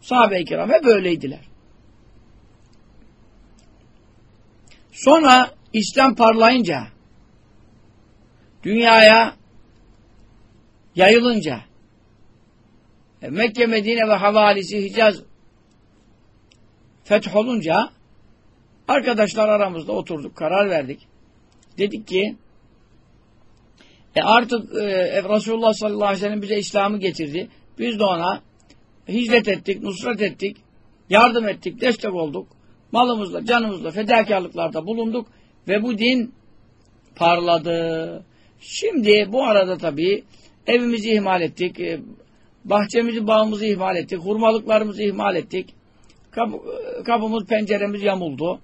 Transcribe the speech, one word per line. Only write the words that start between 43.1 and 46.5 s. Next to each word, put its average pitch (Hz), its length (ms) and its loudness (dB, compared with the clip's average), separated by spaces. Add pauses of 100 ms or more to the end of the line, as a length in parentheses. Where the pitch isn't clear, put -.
bağımızı 214 400 0
ihmal 190 300 -2
ettik, 175 220 -8
hurmalıklarımızı 214 840 0
ihmal 202 340 -2
ettik. 180 380 -8 (560)
Kap-, - 300 -6 (440)